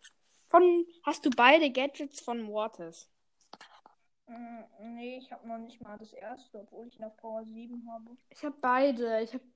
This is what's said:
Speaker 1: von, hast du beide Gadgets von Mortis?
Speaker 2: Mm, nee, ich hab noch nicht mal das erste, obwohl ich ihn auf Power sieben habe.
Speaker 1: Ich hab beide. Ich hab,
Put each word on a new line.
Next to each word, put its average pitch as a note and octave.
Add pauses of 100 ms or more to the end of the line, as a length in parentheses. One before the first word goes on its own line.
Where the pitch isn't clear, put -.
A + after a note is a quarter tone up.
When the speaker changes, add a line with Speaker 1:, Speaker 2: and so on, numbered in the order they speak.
(480)
Speaker 1:
von, F4 (200)
hast D4
du D4
beide C#4
Gadgets C#4
von A#3+
Mortis? G#3 (1160)
Speaker 2:
Mm, A#3 (340)
nee, A#3+
ich B3+
hab -
noch A#3
nicht A3+
mal G#3
das G#3
erste, A#3
obwohl G#3
ich -
ihn A3
auf A3
Power A3
sieben A#3
habe. A3+ (140)
Speaker 1:
Ich -
hab D4
beide. B3
Ich A3+
hab, B3+ (160)